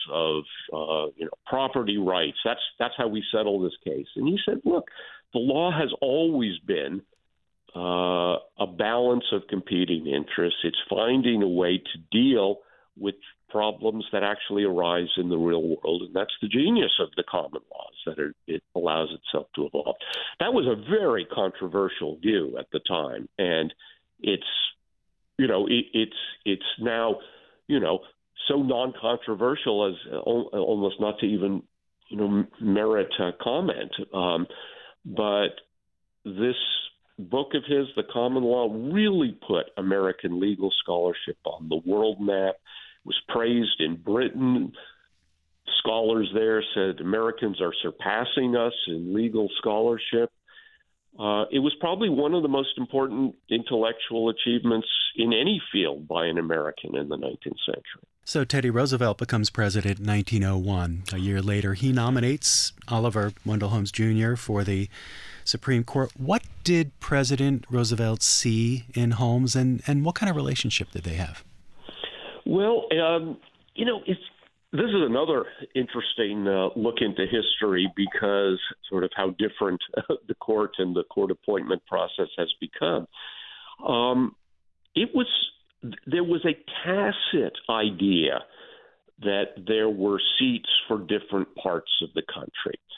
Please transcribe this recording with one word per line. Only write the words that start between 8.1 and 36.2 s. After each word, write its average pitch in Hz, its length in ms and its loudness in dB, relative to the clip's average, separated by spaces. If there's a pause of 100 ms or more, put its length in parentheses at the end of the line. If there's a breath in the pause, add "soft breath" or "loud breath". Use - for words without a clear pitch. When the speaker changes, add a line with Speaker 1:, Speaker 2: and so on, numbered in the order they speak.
Speaker 1:
a 101 80 0
balance 120 640 0
of 98 160 -2
competing 90 580 -2
interests. 76 580 -2
It's 85 260 -2
finding 117 520 2
a 98 80 4
way 90 300 2
to - 180 -10 (140)
deal 110 480 4 (380 soft breath)
with 101 180 -4 (340)
problems 107 640 -2
that 101 120 0
actually 101 420 0
arise 87 500 2
in 90 140 0
the 87 80 2
real 85 240 2
world, 82 400 0
and 90 120 -12
that's 98 280 -2
the 107 80 -4
genius 156 500 2
of 87 160 0
the 90 80 -2
common 71 380 -4 (100)
law, - 220 -14
is - 120 -20
that 80 160 -6
it, 76 140 -4 (100)
it 80 180 -6 (120)
allows 80 380 0
itself - 420 -6
to 73 120 -2
evolve." - 280 -2 (460 loud breath)
That 214 120 0
was 190 120 2
a 123 100 2
very 123 480 2
controversial 92 920 -2
view 82 420 0
at - 120 -12
the - 80 -2
time, 69 580 -4
and 80 360 0 (460 loud breath)
it's, 98 240 0 (960)
you 131 100 4
know, 101 200 2
it, 120 260 2
it's, 110 240 0 (280)
it's 98 200 0 (140)
now, 113 400 0 (480 loud breath)
you 139 120 2
know, 90 200 2 (480)
so 143 160 2
non-controversial 120 1200 0
as 92 100 0 (160)
al-, 120 400 0
almost 101 480 0
not 107 200 -2
to 117 60 0
even, 98 380 0 (460)
you 104 80 -8
know, 104 80 0
m-, 101 220 2 (120)
merit 107 600 2
a 90 120 0 (100)
comment. 123 500 -2 (220)
Um, 90 340 0 (580 loud breath)
but 104 540 0 (640)